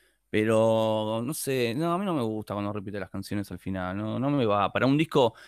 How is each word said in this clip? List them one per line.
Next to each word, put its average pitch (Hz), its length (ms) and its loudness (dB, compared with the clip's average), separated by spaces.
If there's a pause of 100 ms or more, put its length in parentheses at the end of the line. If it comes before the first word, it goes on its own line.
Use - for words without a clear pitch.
(280)
Pero, 110 960 2
no 143 100 -4
sé, 123 400 -2
no, 170 180 -2
a 175 60 -2
mí 202 60 -4
no 190 80 -2
me 143 100 0
gusta 107 300 -4
cuando 101 200 -4
repite 101 260 -8
las 95 120 -8
canciones 98 400 -6
al 90 80 -10
final, 92 380 -6
no, 110 220 -4
no 131 100 -2
me 143 160 0
va. 101 280 2
Para 107 140 2
un 139 120 4
disco 135 360 4 (140)